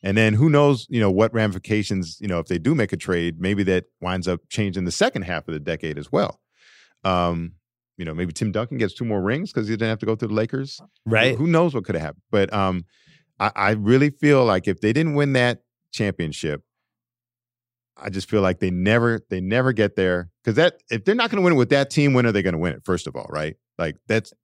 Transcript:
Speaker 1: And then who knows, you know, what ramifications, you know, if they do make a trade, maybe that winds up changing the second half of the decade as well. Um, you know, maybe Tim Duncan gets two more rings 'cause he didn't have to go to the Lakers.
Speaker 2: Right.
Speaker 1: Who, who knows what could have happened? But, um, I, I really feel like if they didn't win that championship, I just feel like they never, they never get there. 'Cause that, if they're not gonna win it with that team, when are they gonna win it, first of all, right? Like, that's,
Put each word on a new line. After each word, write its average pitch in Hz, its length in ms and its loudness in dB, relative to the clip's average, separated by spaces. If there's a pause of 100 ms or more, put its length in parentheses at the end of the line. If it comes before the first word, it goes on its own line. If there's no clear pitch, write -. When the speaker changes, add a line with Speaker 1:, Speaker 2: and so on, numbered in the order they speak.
Speaker 1:
And 98 140 0
then 110 180 4
who 139 160 4
knows, 143 400 4
you 120 100 0
know, 101 100 4
what 107 220 2
ramifications, 101 880 -2
you 104 80 -8
know, 87 100 -2
if 82 80 -6
they 87 120 -2
do 120 160 0
make 113 180 0
a 98 60 -4
trade, 85 420 -4
maybe 98 240 0
that 92 200 2 (160)
winds 90 280 -4
up 87 120 -2 (100)
changing 98 340 -4
the 85 80 -2
second 196 300 0
half 85 260 -8
of 80 60 -6
the 76 60 -6
decade 78 380 -6
as 76 140 -12
well. - 280 -2 (640)
Um, 87 480 0 (440)
you 90 80 -10
know, 80 100 -8
maybe 85 180 -4
Tim 107 200 -4
Duncan 117 260 -4
gets 101 160 -2
two 127 100 -8
more 107 180 -2
rings 135 300 -4
'cause 110 160 -4
he 110 60 -4
didn't 110 140 -2
have 110 120 -2
to 107 60 -6
go 110 100 0
to 113 100 -6
the 104 80 -4
Lakers. 131 460 -4 (260)
Speaker 2:
Right. 113 300 4
Speaker 1:
Who, 135 100 -2
who 175 40 2
knows 165 240 2
what 107 100 -4
could - 100 -4
have 80 80 -4
happened? 76 280 -10
But, 101 220 2
um, 92 320 0 (560)
I, 101 140 0
I 101 180 2
really 123 380 4
feel 139 340 4
like 98 240 2
if 95 120 -2
they 107 120 2
didn't 156 220 0
win 143 200 0
that 123 280 2 (300)
championship, 80 680 -4 (1300)
I - 140 -10
just 95 200 -8
feel 107 120 4
like 92 180 2
they 92 100 0
never, 110 580 2
they 92 120 -4
never 123 320 0
get 104 240 0
there. 90 340 0 (140)
'Cause 110 100 0
that, 165 360 2
if 113 140 -4
they're 202 100 4
not 233 160 0
gonna 208 120 0
win 175 120 4
it - 20 4
with 123 140 4
that 143 200 2
team, 143 240 2
when 123 120 4
are 113 60 2
they 98 100 0
gonna 85 160 -2
win 85 140 -2
it, - 120 -12
first 87 220 -2
of 65 100 -12
all, 58 120 -12
right? 78 280 -6 (200)
Like, 80 200 -4 (100)
that's, 107 260 -2 (120)